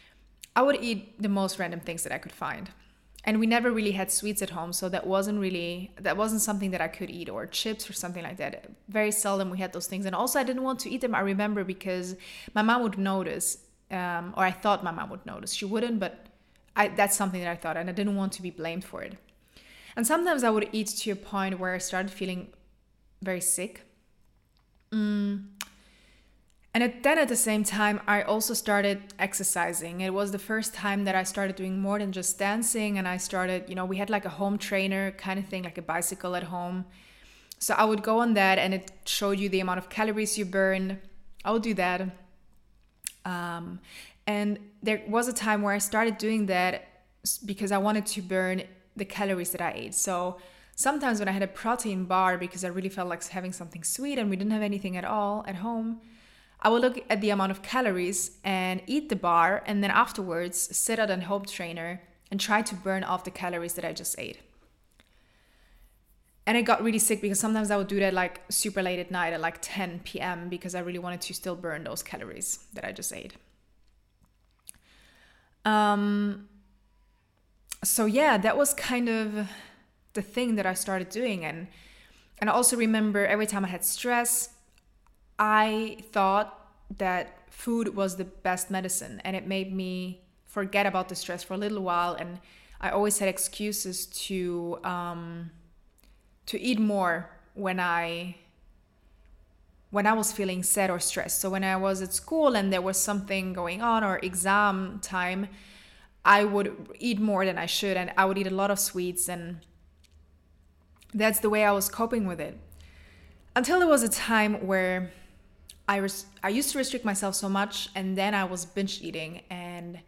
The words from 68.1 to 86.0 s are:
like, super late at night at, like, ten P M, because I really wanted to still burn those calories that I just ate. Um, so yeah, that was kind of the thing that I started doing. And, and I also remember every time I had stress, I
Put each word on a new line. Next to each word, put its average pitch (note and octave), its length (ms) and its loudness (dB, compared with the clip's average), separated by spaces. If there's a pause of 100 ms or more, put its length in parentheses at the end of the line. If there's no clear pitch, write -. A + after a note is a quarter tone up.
like, F3+ 360 0
super G3 320 -2
late F3+ 180 -2
at F3+ 120 -8
night F3 220 0
at, D#3+ 80 -4
like, E3 200 -2
ten F3 420 -6
P - 160 -10
M, F3 300 -4
because F3+ 240 -8
I F3+ 60 -4
really F3+ 180 -6
wanted F3 240 -6
to - 120 -8
still F3+ 220 -6
burn E3 280 -6
those - 180 -8
calories - 720 -8
that - 100 -10
I - 80 -4
just - 220 -6
ate. - 220 -14 (2250)
Um, G#3 840 2 (1400)
so G#3+ 220 2
yeah, B3 320 6
that G#3+ 200 4
was C#4 160 4
kind A#3+ 360 0
of G#3+ 400 -2 (640)
the G#3+ 80 -2
thing A#3+ 340 0
that G3+ 100 2
I F#3 80 2
started F#3 360 -2
doing. G#3 360 -2
And, E3 220 -6 (720)
and G#3+ 100 2
I F3 40 6
also B3 240 6
remember G#3+ 480 4
every G#3+ 200 2
time G#3 200 -2
I - 20 -2
had F3+ 180 -4
stress, A#3+ 640 0 (880)
I G#3+ 580 4 (140)